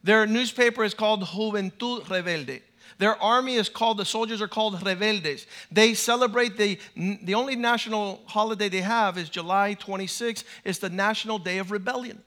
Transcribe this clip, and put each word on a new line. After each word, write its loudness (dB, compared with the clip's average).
Their 6
newspaper 2
is -2
called 0
Juventud -4
Rebelde. -4
Their 2
army 4
is 2
called, 0
the -4
soldiers -4
are -4
called -2
rebeldes. -2
They 6
celebrate, 2
the, 0
the -4
only 0
national 0
holiday 0
they 0
have 2
is -6
July 0
twenty-sixth. -6
It's -4
the -6
National -2
Day -4
of -8
Rebellion. -6